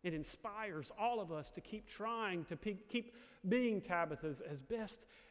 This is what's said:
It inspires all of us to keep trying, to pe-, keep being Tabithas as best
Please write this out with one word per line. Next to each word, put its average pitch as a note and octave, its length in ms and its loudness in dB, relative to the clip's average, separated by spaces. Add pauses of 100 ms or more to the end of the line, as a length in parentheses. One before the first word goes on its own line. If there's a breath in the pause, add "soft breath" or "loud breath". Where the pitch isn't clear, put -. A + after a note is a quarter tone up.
It F3+ 100 2
inspires F#3 840 -4
all A#3 220 4
of F3 120 -2
us D3+ 200 -4
to F3 100 -6
keep G#3+ 240 -8
trying, G#3 600 0
to E3+ 100 -4
pe-, G3+ 220 -2 (100)
keep A#3 260 0 (360 loud breath)
being A#3 320 6
Tabithas D#3 600 0
as C#3+ 200 -6
best A3 440 -4 (260 loud breath)